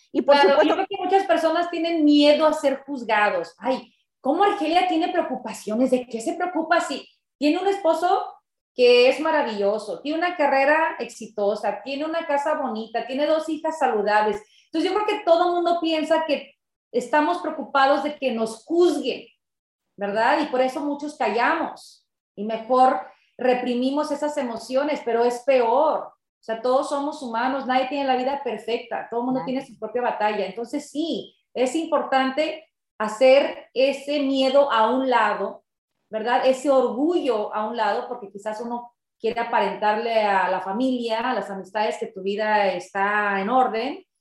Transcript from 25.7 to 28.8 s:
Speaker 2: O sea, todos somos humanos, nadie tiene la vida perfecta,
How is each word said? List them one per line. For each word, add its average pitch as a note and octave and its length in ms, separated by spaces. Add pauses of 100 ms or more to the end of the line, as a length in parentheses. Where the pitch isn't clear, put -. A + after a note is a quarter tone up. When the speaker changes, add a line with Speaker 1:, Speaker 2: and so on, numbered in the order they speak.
Speaker 2:
O - 360
sea, A3 160
todos C4 300
somos D4 320
humanos, B3 460
nadie C4 200
tiene C#4 200
la B3+ 80
vida C4+ 280
perfecta, A3+ 680